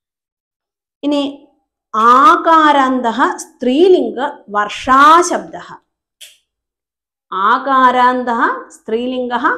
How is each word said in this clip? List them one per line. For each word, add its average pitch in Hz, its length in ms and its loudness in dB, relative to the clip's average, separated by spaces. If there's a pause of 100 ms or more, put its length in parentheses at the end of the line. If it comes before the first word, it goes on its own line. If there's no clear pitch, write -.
(1040)
ഇനി 285 460 -6 (460)
ആകാരാന്തഃ 277 1400 2
സ്ത്രീലിംഗ 262 840 0 (320)
വർഷാശബ്ദഃ. 247 1200 0 (1600)
ആകാരാന്തഃ 254 1400 0
സ്ത്രീലിംഗഃ 247 760 -6 (140)